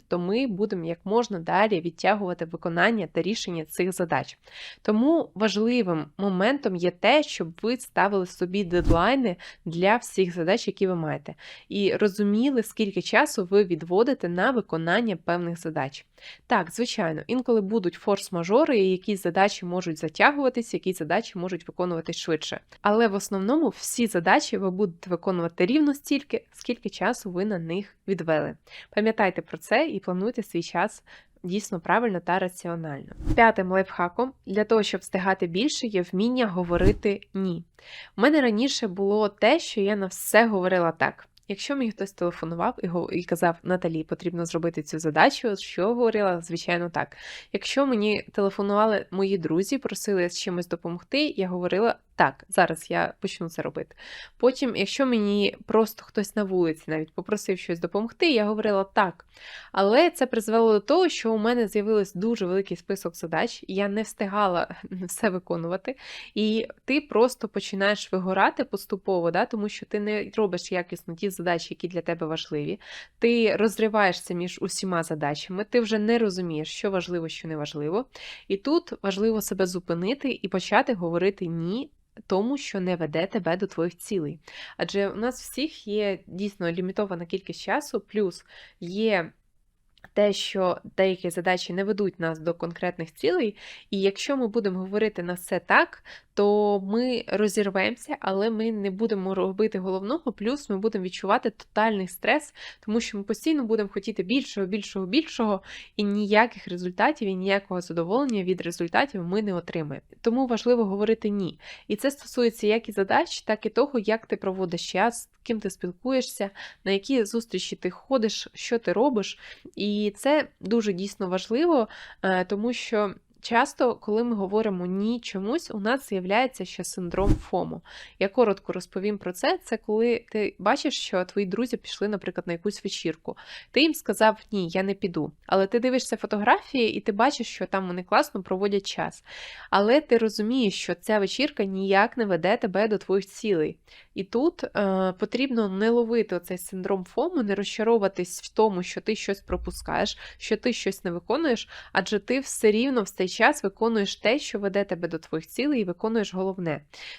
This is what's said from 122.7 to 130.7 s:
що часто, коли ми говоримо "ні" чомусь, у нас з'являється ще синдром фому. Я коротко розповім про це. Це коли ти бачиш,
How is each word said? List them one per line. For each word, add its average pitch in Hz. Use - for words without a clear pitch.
що 208
часто, 240
коли 220
ми 233
говоримо 196
"ні" 208
чомусь, 220
у 214
нас 240
з'являється 202
ще -
синдром 185
фому. 165
Я 196
коротко 196
розповім 196
про 185
це. 320
Це 233
коли 226
ти 214
бачиш, 247